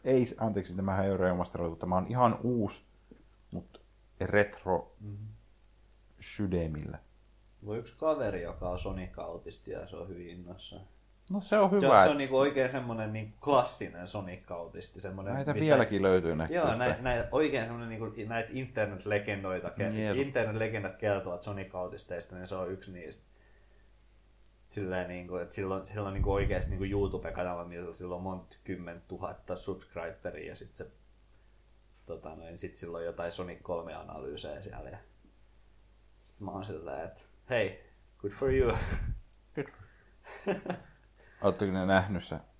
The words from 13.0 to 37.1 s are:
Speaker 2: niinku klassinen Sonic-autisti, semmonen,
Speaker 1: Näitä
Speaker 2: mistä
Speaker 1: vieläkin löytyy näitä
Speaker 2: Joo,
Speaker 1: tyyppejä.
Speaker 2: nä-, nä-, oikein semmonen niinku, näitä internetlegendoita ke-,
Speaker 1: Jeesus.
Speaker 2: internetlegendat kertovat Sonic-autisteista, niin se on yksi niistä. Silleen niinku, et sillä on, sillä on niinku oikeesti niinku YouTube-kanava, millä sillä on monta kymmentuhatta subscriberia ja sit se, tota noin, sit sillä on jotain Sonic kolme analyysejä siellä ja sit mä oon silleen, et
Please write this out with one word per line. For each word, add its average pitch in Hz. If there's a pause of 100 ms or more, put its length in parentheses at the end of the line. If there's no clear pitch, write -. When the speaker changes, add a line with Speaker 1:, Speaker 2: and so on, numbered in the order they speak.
Speaker 2:
niinku 110
klassinen 104
Sonic-autisti, 90
semmonen, 95
Speaker 1:
Näitä 139
Speaker 2:
mistä 147
Speaker 1:
vieläkin 110
löytyy 90
näitä 82
Speaker 2:
Joo, 170
Speaker 1:
tyyppejä. 120
Speaker 2:
nä-, 127
nä-, 120
oikein 135
semmonen 117
niinku, 110 (160)
näitä 117
internetlegendoita 101
ke-, 101 (160)
Speaker 1:
Jeesus. 107
Speaker 2:
internetlegendat 110
kertovat 95
Sonic-autisteista, 90
niin 90
se 95
on 92
yksi 92
niistä. 85 (1500)
Silleen 92
niinku, 90
et 87
sillä 95
on, 95
sillä 101
on 98
niinku 98
oikeesti 98
niinku 95
YouTube-kanava, 90
millä 87
sillä 90
on 87
monta 92
kymmentuhatta 90
subscriberia 85
ja -
sit -
se, - (1160)
tota 82
noin, 82
sit 92
sillä 85
on 85
jotain 85
Sonic 90
kolme 82
analyysejä 76
siellä -
ja 101 (1200)
sit -
mä 95
oon 95
silleen, 80
et - (240)